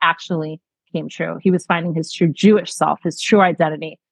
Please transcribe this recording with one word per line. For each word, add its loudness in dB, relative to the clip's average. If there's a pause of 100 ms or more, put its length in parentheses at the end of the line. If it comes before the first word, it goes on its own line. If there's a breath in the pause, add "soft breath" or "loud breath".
actually -4 (320)
came -8
true. -8
He 4
was 0
finding -2
his -4
true 0
Jewish 4
self, 0
his -6
true 4
identity 0 (140)